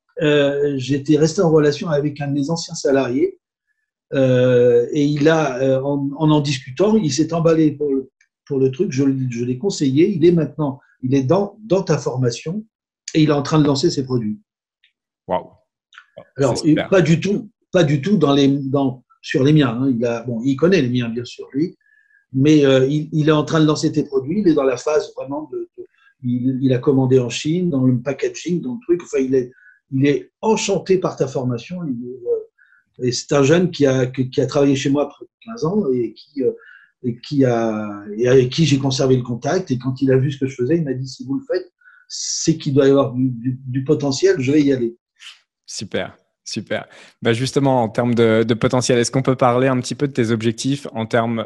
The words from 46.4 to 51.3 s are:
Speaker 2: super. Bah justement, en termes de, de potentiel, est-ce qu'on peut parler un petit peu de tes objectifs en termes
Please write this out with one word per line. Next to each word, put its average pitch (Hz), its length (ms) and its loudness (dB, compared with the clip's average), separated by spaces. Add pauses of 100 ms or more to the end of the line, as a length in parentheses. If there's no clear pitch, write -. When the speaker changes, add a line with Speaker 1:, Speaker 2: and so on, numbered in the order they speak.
Speaker 2:
super. - 440 -8 (340)
Bah 117 100 0
justement, 131 520 0
en 110 60 -2
termes 120 260 0
de, 113 280 4
de 113 120 0
potentiel, 123 420 0
est-ce 117 140 0
qu'on 139 100 -2
peut 131 140 0
parler 127 320 2
un 131 120 0
petit 120 160 -8
peu 143 120 -4
de 135 60 -8
tes 117 180 0
objectifs 117 600 -2
en 113 120 -6
termes 113 400 -2